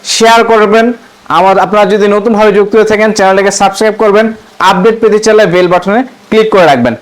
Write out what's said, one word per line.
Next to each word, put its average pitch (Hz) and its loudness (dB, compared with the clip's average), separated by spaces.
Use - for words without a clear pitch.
শেয়ার 226 2
করবেন। 220 2
আমার, 190 2
আপনারা 208 0
যদি 208 0
নতুনভাবে 208 0
যুক্ত 208 0
হয়ে 214 2
থাকেন 214 0
চ্যানেলটাকে 196 0
সাবস্ক্রাইব 208 -2
করবেন, 214 2
আপডেট 202 0
পেতে 214 0
চাইলে 214 2
বেল 180 2
বাটনে 190 -2
ক্লিক 220 0
করে 185 4
রাখবেন। 123 0